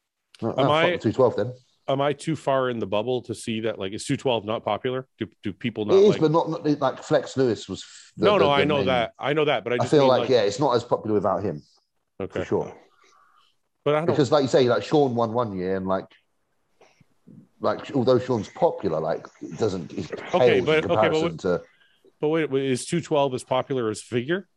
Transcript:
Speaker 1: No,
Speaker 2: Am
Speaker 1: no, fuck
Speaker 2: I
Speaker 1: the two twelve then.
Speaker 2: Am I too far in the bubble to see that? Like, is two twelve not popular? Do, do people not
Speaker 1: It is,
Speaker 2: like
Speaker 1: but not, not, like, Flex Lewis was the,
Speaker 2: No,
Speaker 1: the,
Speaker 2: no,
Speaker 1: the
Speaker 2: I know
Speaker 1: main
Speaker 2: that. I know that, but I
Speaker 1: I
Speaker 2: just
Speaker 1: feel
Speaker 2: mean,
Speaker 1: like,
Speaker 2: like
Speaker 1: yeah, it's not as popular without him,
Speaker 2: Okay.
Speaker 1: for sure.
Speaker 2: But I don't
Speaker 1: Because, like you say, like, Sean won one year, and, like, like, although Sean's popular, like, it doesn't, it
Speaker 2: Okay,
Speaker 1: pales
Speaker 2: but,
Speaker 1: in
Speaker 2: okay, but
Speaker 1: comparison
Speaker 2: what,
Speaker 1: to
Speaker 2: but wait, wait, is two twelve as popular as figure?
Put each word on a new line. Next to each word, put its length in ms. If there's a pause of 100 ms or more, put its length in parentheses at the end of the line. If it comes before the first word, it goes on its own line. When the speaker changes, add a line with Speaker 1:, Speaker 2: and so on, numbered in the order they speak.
(420)
Speaker 1:
No, 80
Speaker 2:
Am 60
Speaker 1:
no, 80
fuck 80
Speaker 2:
I 200
Speaker 1:
the 60
two 140
twelve 240
then. 160 (360)
Speaker 2:
Am 120
I 140
too 200
far 340
in 120
the 60
bubble 360
to 120
see 260
that? 180
Like, 140
is 120
two 120
twelve 280
not 200
popular? 420 (120)
Do, 80 (180)
do 80
people 340
not 80
Speaker 1:
It 80
is, 80
Speaker 2:
like 100
Speaker 1:
but 120
not, 180
not, 300
like, 220
Flex 340
Lewis 320
was 160 (320)
the, 80
Speaker 2:
No, 80
Speaker 1:
the, 80
Speaker 2:
no, 60
Speaker 1:
the 40
Speaker 2:
I 140
know 140
Speaker 1:
main 80
Speaker 2:
that. 320
I 140
know 120
that, 180
but 100
I 40
Speaker 1:
I 20
Speaker 2:
just 140
Speaker 1:
feel 80
Speaker 2:
mean, 80
Speaker 1:
like, 140
Speaker 2:
like 80
Speaker 1:
yeah, 120
it's 160
not 160
as 80
popular 320
without 300
him, 180 (580)
Speaker 2:
Okay. 200
Speaker 1:
for 40
sure. 320 (1080)
Speaker 2:
But 100
I 40
don't 80
Speaker 1:
Because, 260
like 100
you 60
say, 200
like, 140
Sean 320
won 180
one 240
year, 200
and, 100
like, 200 (1500)
like, 340
although 240
Sean's 300
popular, 520
like, 260 (140)
it 180
doesn't, 340
it 180 (240)
Speaker 2:
Okay, 260
Speaker 1:
pales 60
Speaker 2:
but, 180
Speaker 1:
in 0
Speaker 2:
okay, 40
but 0
Speaker 1:
comparison 340
Speaker 2:
what, 160
Speaker 1:
to 240 (580)
Speaker 2:
but 80
wait, 220
wait, 200
is 140
two 160
twelve 340
as 100
popular 460
as 120
figure? 540